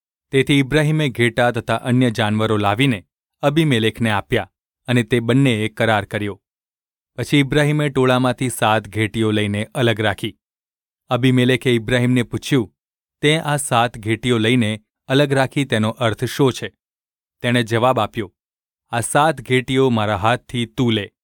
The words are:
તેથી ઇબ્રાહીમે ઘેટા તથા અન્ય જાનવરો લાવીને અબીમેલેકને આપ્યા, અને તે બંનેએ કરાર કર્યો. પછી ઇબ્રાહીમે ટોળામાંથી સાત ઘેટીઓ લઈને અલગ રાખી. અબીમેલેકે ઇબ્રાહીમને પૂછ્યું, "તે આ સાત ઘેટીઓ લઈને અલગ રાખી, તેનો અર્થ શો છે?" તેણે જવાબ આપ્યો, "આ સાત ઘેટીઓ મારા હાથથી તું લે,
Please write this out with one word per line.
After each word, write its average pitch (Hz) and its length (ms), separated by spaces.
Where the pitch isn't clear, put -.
તેથી 139 280
ઇબ્રાહીમે 151 500
ઘેટા 120 420
તથા 113 240
અન્ય 123 360
જાનવરો 107 460
લાવીને 104 480
અબીમેલેકને 131 680
આપ્યા, 101 420
અને 120 160
તે 120 160
બંનેએ 117 480
કરાર 107 380
કર્યો. 104 360
પછી 123 220
ઇબ્રાહીમે 147 520
ટોળામાંથી 127 600
સાત 110 380
ઘેટીઓ 107 440
લઈને 107 340
અલગ 117 260
રાખી. 104 360
અબીમેલેકે 127 600
ઇબ્રાહીમને 120 520
પૂછ્યું, 113 520
"તે 156 180
આ 147 180
સાત 120 400
ઘેટીઓ 113 400
લઈને 110 440
અલગ 139 260
રાખી, 135 320
તેનો 110 240
અર્થ 113 340
શો 127 280
છે?" - 220
તેણે 120 220
જવાબ 117 360
આપ્યો, 104 340
"આ 117 100
સાત 143 420
ઘેટીઓ 131 480
મારા 107 260
હાથથી 117 500
તું 120 260
લે, 104 220